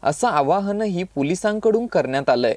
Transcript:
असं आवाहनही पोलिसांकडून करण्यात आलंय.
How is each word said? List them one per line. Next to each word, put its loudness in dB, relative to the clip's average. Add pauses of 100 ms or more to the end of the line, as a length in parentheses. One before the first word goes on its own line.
असं 0
आवाहनही 0
पोलिसांकडून 0
करण्यात 0
आलंय. 2